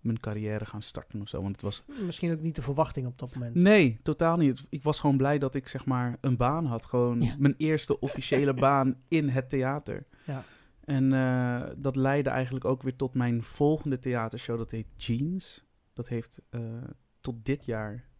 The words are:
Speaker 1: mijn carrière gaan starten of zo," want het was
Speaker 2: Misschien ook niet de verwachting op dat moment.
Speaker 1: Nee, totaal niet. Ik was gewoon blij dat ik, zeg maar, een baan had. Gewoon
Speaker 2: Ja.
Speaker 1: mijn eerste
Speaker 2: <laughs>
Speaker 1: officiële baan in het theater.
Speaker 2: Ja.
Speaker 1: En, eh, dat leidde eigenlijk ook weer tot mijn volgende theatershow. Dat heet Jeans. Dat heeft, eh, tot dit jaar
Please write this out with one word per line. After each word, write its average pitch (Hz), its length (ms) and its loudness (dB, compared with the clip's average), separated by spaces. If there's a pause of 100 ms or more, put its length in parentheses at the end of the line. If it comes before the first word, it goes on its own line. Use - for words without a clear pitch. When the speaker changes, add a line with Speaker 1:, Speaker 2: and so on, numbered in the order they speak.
Speaker 1:
mijn 117 200 -2
carrière 107 460 -4
gaan 104 160 -12
starten - 380 -12
of 101 80 -10
zo," - 140 -6
want 98 100 -2
het - 100 -10
was 101 220 -6 (200)
Speaker 2:
Misschien 170 280 -4
ook 160 80 -4
niet 156 140 -4
de 143 80 -6
verwachting 139 440 -2
op 123 120 -8
dat 127 160 -10
moment. 120 200 -8
Speaker 1:
Nee, 175 480 6
totaal 165 340 2
niet. 143 320 4
Ik 143 140 -8
was 151 180 0
gewoon 143 160 4
blij 139 220 4
dat 135 160 -2
ik, 135 140 -6
zeg - 180 -8
maar, 123 340 0
een 131 160 2
baan 143 300 2
had. 117 200 -4
Gewoon 120 360 2
Speaker 2:
Ja. 113 160 2
Speaker 1:
mijn 143 180 4
eerste 156 440 0
Speaker 2:
<laughs> 135 80 -2
Speaker 1:
officiële 139 460 2
baan 135 420 4 (120)
in 156 200 2
het 131 200 0
theater. 135 580 -2 (180)
Speaker 2:
Ja. 131 180 -8 (420)
Speaker 1:
En, 135 280 2
eh, 127 500 0 (140)
dat 135 200 -2
leidde 135 340 2
eigenlijk 131 340 -2
ook 127 180 0
weer 131 140 -4
tot 131 180 -4
mijn 120 280 2
volgende 147 560 0
theatershow. 120 600 -4
Dat 113 120 -6
heet 113 160 -6 (100)
Jeans. 147 680 -4 (260)
Dat - 160 -10
heeft, - 420 -8
eh, 120 100 -8 (600)
tot 113 240 -10
dit 135 200 -2
jaar 110 400 -6 (160)